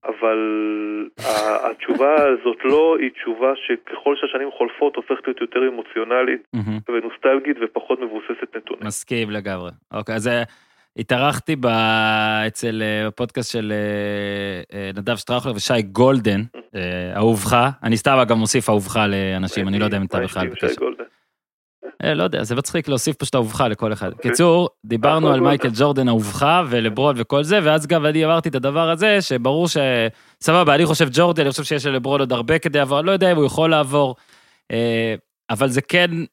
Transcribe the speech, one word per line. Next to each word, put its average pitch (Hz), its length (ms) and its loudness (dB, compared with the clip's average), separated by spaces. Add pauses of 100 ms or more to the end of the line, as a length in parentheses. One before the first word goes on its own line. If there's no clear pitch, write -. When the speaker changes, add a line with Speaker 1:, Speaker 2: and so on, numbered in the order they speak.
Speaker 1:
אבל 110 340 0 (800)
ה-, 107 480 0
Speaker 2:
<laughs> 117 40 0
Speaker 1:
התשובה 135 440 0
הזאת 127 500 2
לא, 156 360 4
היא 127 100 -4
תשובה 120 460 -2
שככל 123 600 -4
שהשנים 139 340 -4
חולפות, 139 460 -2
הופכת - 300 -4
להיות 127 140 -4
יותר 123 280 0
אמוציונלית 123 760 -2 (100)
Speaker 2:
מהמם. 107 260 -4 (100)
Speaker 1:
ונוסטלגית 131 720 0
ופחות 117 400 -4
מבוססת 117 560 -8
נתונים. 110 300 -10
Speaker 2:
מסכים 110 440 -6
לגמרי. 95 400 -8 (240)
אוקיי, 107 200 -6
אז, 110 140 -2
אה, 120 140 0 (560)
התארחתי 135 580 -2
ב-, 127 100 -2 (800)
אצל, 110 360 -6
אה, 107 240 -2
בפודקאסט 117 460 -6
של, 107 200 -4
אה, 101 1040 -6
אה, 98 160 -8
נדב 104 220 -4
שטראוכלר 123 400 -4
ושי 117 260 0
גולדן, 107 580 2 (340)
אה, 90 420 -6
אהובך. 107 380 2 (280)
אני 113 140 0
סתם, 135 260 2
אגב, 117 140 2
מוסיף 110 320 0
אהובך 104 280 0 (120)
לאנשים, 95 600 -2
אני 98 100 0
לא 104 60 0
יודע 101 120 -2
אם 98 80 -2
אתה 92 140 -4
Speaker 1:
מה - 60 -2
Speaker 2:
בכלל - 180 -4
Speaker 1:
יש - 60 -2
לי - 20 -6
עם 123 100 -12
שי 127 60 0
Speaker 2:
בקשר. - 140 -2
Speaker 1:
גולדן? 127 240 -4 (1000)
Speaker 2:
אה, 156 100 2
לא 156 80 0
יודע, 180 200 -2
זה 113 140 -4
מצחיק 151 320 -4
להוסיף 139 280 -2
פשוט - 180 -6
אהובך 113 260 0 (100)
לכל 107 220 -2
אחד. 101 200 -6
Speaker 1:
אוקיי. - 180 -4
Speaker 2:
קיצור, 170 380 4 (180)
דיברנו 151 400 2
Speaker 1:
אה, 143 60 4
Speaker 2:
על 131 60 4
Speaker 1:
גולדן. 123 100 4
Speaker 2:
מייקל 139 200 2 (100)
ג'ורדן, 135 300 4
אהובך, 117 640 2
ולברון 120 480 2
וכל 139 240 0
זה, 175 220 2
ואז 151 220 2
גם 151 200 2
אני 156 180 2
אמרתי 165 240 2
את 139 60 -8
הדבר 143 360 0
הזה, 202 320 2
שברור 135 460 0
ש-, - 80 -2 (640)
סבבה, 160 340 4
אני 156 120 4
חושב 160 260 2
ג'ורדן, 165 300 4
אני 139 80 2
חושב 143 140 -6
שיש 143 220 -2
ללברון 135 340 0
עוד 131 120 0
הרבה 123 260 0
כדי 151 200 0
לעבור, 139 200 2
אני 156 80 0
לא 190 60 2
יודע 185 200 4
אם 170 40 4
הוא 151 80 4
יכול 156 260 2
לעבור, 143 440 2 (560)
אה, 113 440 0 (360)
אבל 120 180 0
זה 127 140 0
כן 175 280 2 (220)